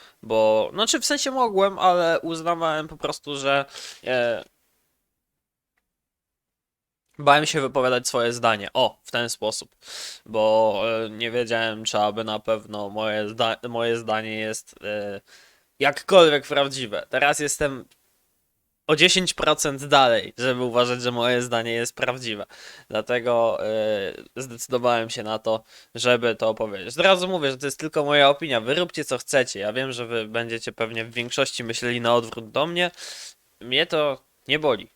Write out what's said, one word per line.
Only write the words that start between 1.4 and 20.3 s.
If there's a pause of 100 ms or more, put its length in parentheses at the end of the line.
ale
uznawałem
po
prostu,
że, (400)
e... (2750)
Bałem
się
wypowiadać
swoje
zdanie.
O,
w
ten
sposób. (500)
Bo, (240)
e,
nie
wiedziałem,
czy
aby
na
pewno
moje
zda-, (120)
moje
zdanie
jest, (100)
e, (580)
jakkolwiek
prawdziwe.
Teraz
jestem (1040)
o
dziesięć
procent
dalej,